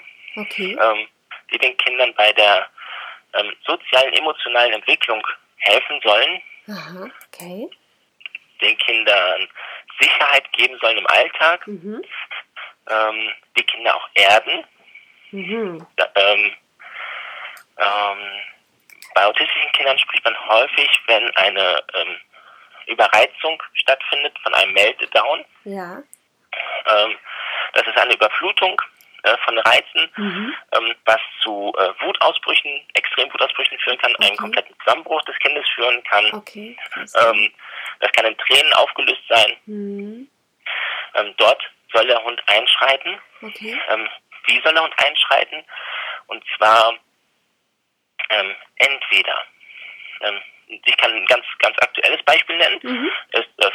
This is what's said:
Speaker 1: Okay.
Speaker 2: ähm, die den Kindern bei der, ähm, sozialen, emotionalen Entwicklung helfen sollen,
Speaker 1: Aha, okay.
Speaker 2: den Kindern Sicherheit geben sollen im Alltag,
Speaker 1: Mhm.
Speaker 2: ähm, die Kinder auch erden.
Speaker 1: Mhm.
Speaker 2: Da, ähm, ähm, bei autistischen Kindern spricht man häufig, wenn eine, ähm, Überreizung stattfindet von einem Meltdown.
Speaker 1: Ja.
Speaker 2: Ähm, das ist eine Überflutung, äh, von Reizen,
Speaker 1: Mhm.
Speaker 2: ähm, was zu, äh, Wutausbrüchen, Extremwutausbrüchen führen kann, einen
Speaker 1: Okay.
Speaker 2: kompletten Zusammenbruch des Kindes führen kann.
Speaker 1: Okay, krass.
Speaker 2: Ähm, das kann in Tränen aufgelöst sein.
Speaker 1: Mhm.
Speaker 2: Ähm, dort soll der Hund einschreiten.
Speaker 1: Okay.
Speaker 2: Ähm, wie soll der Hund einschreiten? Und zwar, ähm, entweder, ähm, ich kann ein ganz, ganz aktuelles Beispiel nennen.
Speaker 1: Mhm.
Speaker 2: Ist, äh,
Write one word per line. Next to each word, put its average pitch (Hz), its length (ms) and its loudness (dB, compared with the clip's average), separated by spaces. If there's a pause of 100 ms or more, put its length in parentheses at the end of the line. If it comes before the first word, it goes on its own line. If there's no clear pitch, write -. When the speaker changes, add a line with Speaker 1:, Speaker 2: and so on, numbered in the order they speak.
(360)
Speaker 1:
Okay. 208 440 -8
Speaker 2:
ähm, 107 280 2 (440)
die - 60 -2
den 127 200 0
Kindern 127 380 0
bei 107 180 4
der, 101 340 4 (680)
ähm, 101 200 -4 (100)
sozialen, 131 480 0
emotionalen 123 600 0
Entwicklung 110 520 -2 (320)
helfen 127 460 2
sollen, 127 380 2 (260)
Speaker 1:
Aha, 185 420 -14 (180)
okay. 185 420 -14 (920)
Speaker 2:
den - 180 2
Kindern 101 680 2 (520)
Sicherheit 143 540 2
geben 123 280 0
sollen 113 160 2
im 98 100 -4
Alltag, 160 600 2
Speaker 1:
Mhm. 208 340 -12 (880)
Speaker 2:
ähm, 110 420 0 (260)
die - 60 2
Kinder - 320 -2
auch - 200 -8
erden. 104 500 4 (680)
Speaker 1:
Mhm. 190 640 -8
Speaker 2:
Da, - 200 -4
ähm, 101 360 2 (1300)
ähm, 101 640 -2 (760)
bei 98 100 6
autistischen - 480 2
Kindern 135 260 2
spricht - 260 0
man 113 100 0 (140)
häufig, 139 400 2 (180)
wenn 113 300 2
eine, 95 460 2 (100)
ähm, 87 240 -6 (680)
Überreizung 113 760 2 (140)
stattfindet 143 680 -2
von - 120 -4
einem 98 180 2
Meltdown. 113 720 2 (180)
Speaker 1:
Ja. 196 400 -12 (840)
Speaker 2:
Ähm, 107 300 2 (560)
das - 140 0
ist - 100 -4
eine 117 180 4
Überflutung, 185 680 0 (420)
äh, 113 220 2
von 117 140 0
Reizen, 127 580 2
Speaker 1:
Mhm. 208 360 -6 (200)
Speaker 2:
ähm, 117 220 0 (100)
was 113 160 4 (200)
zu, 101 360 -4
äh, 95 160 2 (120)
Wutausbrüchen, 147 760 0 (140)
Extremwutausbrüchen - 840 -2
führen 123 200 -2
kann, 120 180 2
einen 104 140 4
Speaker 1:
Okay. 104 40 -2
Speaker 2:
kompletten 107 480 -4
Zusammenbruch 156 380 0
des 139 180 -8
Kindes 143 300 -2
führen 123 340 0
kann. 104 300 2
Speaker 1:
Okay, 214 420 -14 (160)
krass. - 240 -10
Speaker 2:
Ähm, 110 380 4 (480)
das 104 100 0
kann 113 140 2
in 107 120 -2
Tränen 147 360 2
aufgelöst - 560 2
sein. 113 260 4 (100)
Speaker 1:
Mhm. 208 640 -10 (840)
Speaker 2:
Ähm, 104 220 -2
dort 107 260 4 (300)
soll 135 120 4
der 120 160 2
Hund 117 260 -8
einschreiten. 135 720 2 (240)
Speaker 1:
Okay. 214 460 -10
Speaker 2:
Ähm, 110 220 -2 (380)
wie - 140 2
soll 160 120 4
der 160 100 2
Hund 156 140 -4
einschreiten? - 680 0 (640)
Und 110 160 -12 (140)
zwar, 113 380 6 (1300)
ähm, - 260 -2 (200)
entweder, - 680 0 (800)
ähm, 101 200 -6 (260)
ich - 300 -2
kann 117 160 2
ein 113 140 -6
ganz, 123 180 4 (140)
ganz 104 200 0
aktuelles - 440 0
Beispiel 160 340 2
nennen. - 240 2
Speaker 1:
Mhm. 254 300 -4 (220)
Speaker 2:
Ist, - 140 -2 (100)
äh, 101 180 2